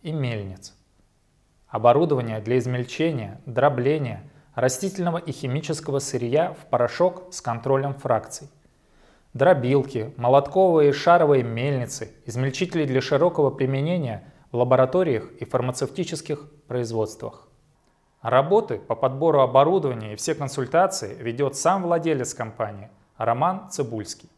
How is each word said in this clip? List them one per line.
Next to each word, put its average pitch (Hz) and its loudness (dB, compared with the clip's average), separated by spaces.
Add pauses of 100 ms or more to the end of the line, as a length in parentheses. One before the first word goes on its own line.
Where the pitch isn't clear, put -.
и 156 -8
мельниц. 110 -6 (920)
Оборудование 120 2
для 117 0
измельчения, 123 -4
дробления 127 0 (240)
растительного 170 -2
и 165 -8
химического 139 -4
сырья 131 0
в - -18
порошок 170 0
с - -14
контролем 135 -2
фракций. 123 -4 (800)
Дробилки, 131 2
молотковые 143 4
и - 0
шаровые 147 4
мельницы, 120 -4 (140)
измельчители 135 -2
для 131 2
широкого 147 2
применения 135 -4 (220)
в 120 -2
лабораториях 127 2
и - -8
фармацевтических 143 -4 (240)
производствах. 113 -6 (720)
Работы 139 2
по - -6
подбору 139 2
оборудования 131 2
и 107 -12
все 160 -4
консультации 143 -2
ведёт 131 -4
сам 185 0
владелец 160 -2
компании 107 -8 (280)
Роман 135 -2
Цыбульский. 113 -8